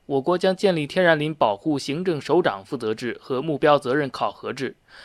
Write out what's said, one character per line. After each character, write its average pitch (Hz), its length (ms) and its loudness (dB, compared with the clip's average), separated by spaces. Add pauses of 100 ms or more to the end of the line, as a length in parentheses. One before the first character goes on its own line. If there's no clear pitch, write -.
我 139 160 0
国 175 160 0
将 190 180 0
建 190 180 2
立 151 140 -2
天 185 160 0
然 165 160 4
林 151 160 -4
保 104 220 2
护 151 200 -2
行 143 280 -6
政 160 160 -2
首 160 200 4
长 98 220 0
负 139 140 -8
责 110 180 -2
制 113 240 -6
和 127 220 -4
目 151 160 -4
标 147 200 6
责 131 160 -2
任 147 160 0
考 113 220 -4
核 - 220 -10
制， 127 240 -8 (280)